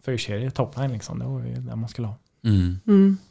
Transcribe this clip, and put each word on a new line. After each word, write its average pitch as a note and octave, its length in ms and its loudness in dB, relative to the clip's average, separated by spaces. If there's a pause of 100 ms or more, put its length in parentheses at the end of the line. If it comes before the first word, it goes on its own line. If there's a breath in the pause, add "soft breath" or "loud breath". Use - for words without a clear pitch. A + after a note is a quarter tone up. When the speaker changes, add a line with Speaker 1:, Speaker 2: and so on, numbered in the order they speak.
Speaker 1:
fyrserie A#2+ 460 -4
topline, C3+ 420 -4
liksom, A2+ 260 -8
det A#2+ 60 -6
var C3 180 -6
ju A#2+ 120 -8
det B2 200 -10
man A2+ 140 -6
skulle A#2 180 -8
ha. G#2+ 80 -10 (300)
Speaker 2:
Mm. F#2 420 4
Speaker 3:
Mm. G3 300 6 (140)